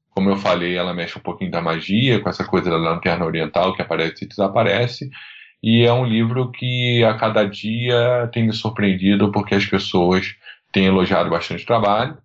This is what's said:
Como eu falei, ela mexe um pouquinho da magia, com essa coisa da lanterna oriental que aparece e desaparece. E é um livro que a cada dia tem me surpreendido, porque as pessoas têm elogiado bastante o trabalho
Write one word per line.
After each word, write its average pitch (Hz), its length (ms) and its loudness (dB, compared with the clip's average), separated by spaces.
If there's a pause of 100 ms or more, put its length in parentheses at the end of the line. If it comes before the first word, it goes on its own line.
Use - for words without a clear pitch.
(120)
Como 98 180 0
eu 98 60 2
falei, 90 400 -2
ela 90 180 -4
mexe 85 240 -8
um - 40 -16
pouquinho 90 300 -8
da 85 100 -4
magia, 98 580 0
com 92 100 -4
essa 90 140 -4
coisa 90 260 0
da 82 80 2
lanterna 85 480 -2
oriental 80 480 0
que - 80 -6
aparece 82 440 -4
e - 20 -8
desaparece. 110 840 -2 (520)
E 117 220 4
é 117 80 6
um 127 140 2
livro 117 460 0
que 123 520 0
a 110 120 4
cada 110 280 2
dia 120 880 0
tem 113 140 0
me 110 80 2
surpreendido, 101 760 2
porque 101 240 0
as 101 100 2
pessoas 95 720 0 (360)
têm 98 140 2
elogiado 92 440 2
bastante 85 340 -4
o - 40 -12
trabalho 113 580 0